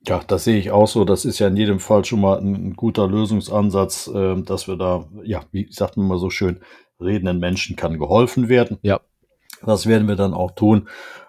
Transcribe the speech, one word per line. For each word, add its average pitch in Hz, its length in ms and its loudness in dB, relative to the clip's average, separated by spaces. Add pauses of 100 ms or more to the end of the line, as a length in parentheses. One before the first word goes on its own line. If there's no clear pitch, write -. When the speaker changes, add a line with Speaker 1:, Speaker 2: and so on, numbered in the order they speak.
Speaker 1:
Ja, 90 180 0
das 92 200 -2
sehe 113 120 4
ich 92 140 -2
auch 104 160 6
so. 104 180 2
Das 95 200 0
ist 107 120 -4
ja 104 100 2
in 95 80 0
jedem 101 240 2
Fall 104 260 2
schon 107 160 -2
mal 98 180 2
ein, 98 160 -4
ein 95 180 -8
guter 107 340 -2
Lösungsansatz, 101 1040 0
ähm, 95 340 -2
dass 95 220 -6
wir 95 80 -6
da, 90 320 -2 (160)
ja, 98 280 -6
wie 98 200 -6
sagt - 240 -4
man 98 120 0
mal 92 100 0
so 90 140 -4
schön, 90 280 -2 (400)
redenden 90 380 -2
Menschen 90 380 -4
kann 80 240 -4
geholfen 113 500 2
werden. 120 320 2
Speaker 2:
Ja. 98 180 0 (640)
Speaker 1:
Das 104 220 0
werden 110 220 4
wir 104 80 0
dann 95 180 0
auch 90 220 -6
tun. 107 340 4 (400)